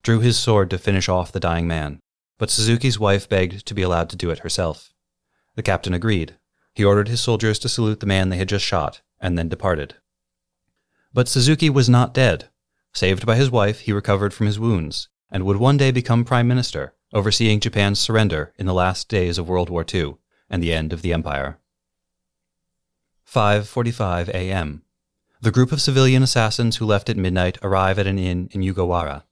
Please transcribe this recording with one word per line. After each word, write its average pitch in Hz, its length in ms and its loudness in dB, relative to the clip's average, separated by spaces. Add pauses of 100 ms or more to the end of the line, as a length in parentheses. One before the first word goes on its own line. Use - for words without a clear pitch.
drew 117 180 2
his 117 180 2
sword 101 340 2
to 92 60 -4
finish 98 300 0
off 90 240 -2
the 95 80 -6
dying 85 260 0
man, 76 360 -4 (360)
but 110 120 -4
Suzuki's 113 500 0
wife 101 300 0
begged 95 360 -2
to - 80 -12
be 95 100 -2
allowed 85 260 0
to 90 80 -14
do 87 140 -4
it 78 80 -8
herself. - 500 -6 (680)
The 110 80 -6
captain 92 300 -2
agreed. 87 420 -2 (380)
He 107 100 -2
ordered 101 240 4
his 117 140 -4
soldiers 110 380 0
to 120 100 -6
salute 107 300 -2
the 104 80 -4
man 95 220 2
they 90 80 -4
had 92 120 -4
just 101 160 -2
shot, - 360 -2 (200)
and 87 160 -2
then 82 100 -2
departed. 82 480 -4 (1160)
But 123 160 0
Suzuki 147 400 2
was 131 180 4
not 123 260 4
dead. 120 360 0 (420)
Saved 95 360 0
by 113 80 2
his 131 160 2
wife, 107 300 0
he 107 120 -2
recovered 101 400 0
from 107 140 0
his 107 120 -2
wounds, 92 500 -2 (200)
and 92 160 -4
would 98 120 2
one 135 200 4
day 135 140 2
become 120 340 0
prime 120 220 2
minister, 120 480 -2 (180)
overseeing 107 460 2
Japan's 101 400 0
surrender 98 580 0
in 92 80 -6
the 92 80 0
last 92 340 0
days 90 300 0
of 85 100 -6
World 90 220 0
War 85 140 -4
Two 76 340 -4 (320)
and 90 120 -2
the 82 120 0
end 78 180 -2
of 82 120 -8
the 87 100 -2
empire. 73 460 -4 (1600)
Five 104 440 2
forty-five 98 640 -4
A 92 220 -6
M. 78 300 -6 (580)
The 110 120 0
group 127 200 2
of 143 100 -4
civilian 131 420 4
assassins 117 540 0
who 113 80 -4
left 104 240 0
at 101 80 -2
midnight 92 440 0
arrive 95 380 0
at 98 80 0
an 98 100 -2
inn 90 340 -4
in 98 100 -6
Yugawara. 87 720 -2